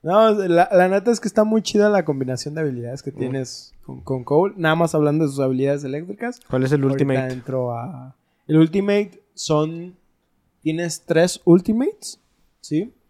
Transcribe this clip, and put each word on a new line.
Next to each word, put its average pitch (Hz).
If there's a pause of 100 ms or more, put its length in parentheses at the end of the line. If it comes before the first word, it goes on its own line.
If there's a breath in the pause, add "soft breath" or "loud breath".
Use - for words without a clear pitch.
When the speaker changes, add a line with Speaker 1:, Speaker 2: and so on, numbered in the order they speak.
Speaker 1:
No, 214
la, 185
la 185
neta 196
es 220
que -
está 214
muy 214
chida 208
la 202
combinación 135
de 160
habilidades 127
que 139
Speaker 2:
Mm. -
Speaker 1:
tienes 131 (100)
con, 131
con 131
Cole. 180
Nada 160
más 165
hablando 151
de 139
sus 139
habilidades 139
eléctricas. 185 (100)
Speaker 2:
¿Cuál 131
es 131
el 143
Speaker 1:
Ahorita 135 (100)
Speaker 2:
ultimate? 131
Speaker 1:
entro 127
a... 131 (320)
El 156
ultimate 196 (140)
son... 165 (680)
Tienes 160
tres 170
ultimates, 226 (420)
¿sí? 175 (180)